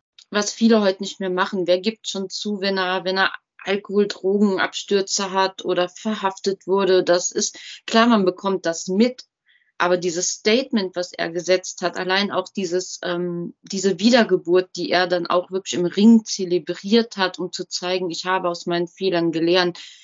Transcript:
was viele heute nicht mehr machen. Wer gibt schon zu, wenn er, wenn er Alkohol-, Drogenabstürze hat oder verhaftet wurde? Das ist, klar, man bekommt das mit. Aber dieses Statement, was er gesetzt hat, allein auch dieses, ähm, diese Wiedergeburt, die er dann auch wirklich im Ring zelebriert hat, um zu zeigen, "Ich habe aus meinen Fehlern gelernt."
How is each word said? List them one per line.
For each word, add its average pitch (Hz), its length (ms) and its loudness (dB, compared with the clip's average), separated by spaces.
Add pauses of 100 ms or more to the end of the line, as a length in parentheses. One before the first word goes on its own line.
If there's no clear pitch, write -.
(300)
was 208 220 -2
viele 226 300 4
heute 190 220 0
nicht - 160 -12
mehr 190 100 -4
machen. 180 380 -2
Wer 180 120 2
gibt 214 300 -6
schon 190 200 -8
zu, 208 320 -6
wenn 196 160 -2
er, 185 260 -2
wenn 190 140 -2
er 190 160 2 (320)
Alkohol-, 202 420 0
Drogenabstürze 196 1200 0
hat 190 320 -2
oder 180 260 0
verhaftet 196 760 -4
wurde? 185 380 4
Das 175 260 2
ist, - 300 -6 (260)
klar, 226 220 4
man 214 180 4
bekommt 185 400 -2
das 165 220 -4
mit. 220 380 2 (520)
Aber 180 200 2
dieses 175 320 -2
Statement, 214 680 0
was 180 180 -6
er 170 160 -4
gesetzt 175 520 -2
hat, 175 160 -4
allein 185 340 0
auch 185 160 -2
dieses, 180 560 -4
ähm, 175 500 -4 (100)
diese 185 360 -2
Wiedergeburt, 185 760 2
die 175 160 -4
er 180 160 2
dann 175 200 -2
auch 180 240 -2
wirklich 196 220 -8
im 180 120 0
Ring 220 400 6
zelebriert 190 920 -2
hat, 185 200 -2
um 175 140 -6
zu - 160 -10
zeigen, 185 420 -4
"Ich 165 160 -10
habe 180 240 0
aus 170 160 -6
meinen 175 220 -2
Fehlern 170 440 -2
gelernt." 175 480 0 (240)